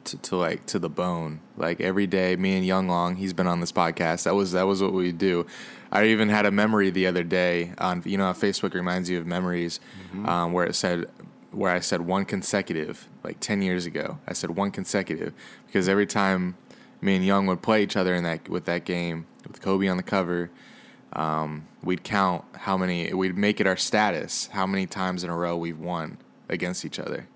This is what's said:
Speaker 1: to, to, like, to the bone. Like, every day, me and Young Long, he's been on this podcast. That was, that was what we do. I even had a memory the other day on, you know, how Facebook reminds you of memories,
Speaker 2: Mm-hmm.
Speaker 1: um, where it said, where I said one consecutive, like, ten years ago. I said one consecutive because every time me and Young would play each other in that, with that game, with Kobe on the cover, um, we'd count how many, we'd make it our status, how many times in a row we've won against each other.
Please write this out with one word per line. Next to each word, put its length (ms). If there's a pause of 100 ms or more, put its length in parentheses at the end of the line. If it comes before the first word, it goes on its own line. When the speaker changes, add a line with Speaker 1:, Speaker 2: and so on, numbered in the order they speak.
Speaker 1:
to, 140
to, 180
like, 320
to 120
the 100
bone. 500 (180)
Like, 240
every 240
day, 300
me 200
and 100
Young 220
Long, 280
he's 180
been 140
on 120
this 120
podcast. 520
That 120
was, 160
that 160
was 140
what 120
we 180
do. 360 (440)
I 140
even 240
had 160
a 60
memory 400
the 160
other 160
day 560
on, 260
you 120
know, 80
how 80
Facebook 420
reminds 340
you 80
of 80
memories, 540 (340)
Speaker 2:
Mm-hmm. 160
Speaker 1:
um, 240
where 120
it 100
said, 340 (420)
where 200
I 80
said 220
one 220
consecutive, 840 (140)
like, 160
ten 240
years 240
ago. 400
I 60
said 180
one 180
consecutive 640 (320)
because 240
every 160
time 500 (460)
me 140
and 100
Young 220
would 160
play 180
each 160
other 160
in 100
that, 260
with 160
that 200
game, 400 (220)
with 140
Kobe 260
on 100
the 60
cover, 480 (640)
um, 500 (200)
we'd 200
count 400 (100)
how 240
many, 360
we'd 240
make 240
it 60
our 100
status, 720
how 160
many 180
times 380
in 60
a 60
row 220
we've 220
won 380 (320)
against 360
each 140
other. 360